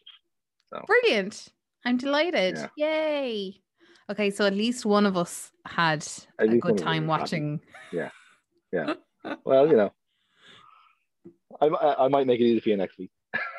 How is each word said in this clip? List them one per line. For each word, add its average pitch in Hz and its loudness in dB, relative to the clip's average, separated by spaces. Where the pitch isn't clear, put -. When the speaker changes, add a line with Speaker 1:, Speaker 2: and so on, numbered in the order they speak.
Speaker 1:
it." - -20
So. - -12
Speaker 2:
Brilliant. 330 0
I'm 247 0
delighted. 277 0
Speaker 1:
Yeah. 302 -2
Speaker 2:
Yay. 277 -4
Okay, 202 -2
so 202 0
at 196 2
least 233 -2
one 208 4
of 190 0
us - -4
had 160 0
Speaker 1:
At 220 4
Speaker 2:
a - 2
Speaker 1:
least - 4
Speaker 2:
good - 0
Speaker 1:
one - 4
of 202 2
us 160 -6
Speaker 2:
time 160 -2
Speaker 1:
was 156 0
happy. - -2
Speaker 2:
watching. 151 -4
Speaker 1:
Yeah. 156 -6
Yeah. 196 -4
Speaker 2:
<laughs> 285 -10
Speaker 1:
Well, 135 6
you 151 6
know, 101 2
I, 147 4
I, 151 2
I 131 2
might 139 2
make 117 2
it 120 4
easy 117 4
for - -2
you 104 2
next 92 -6
week. 92 -14
<laughs> - -6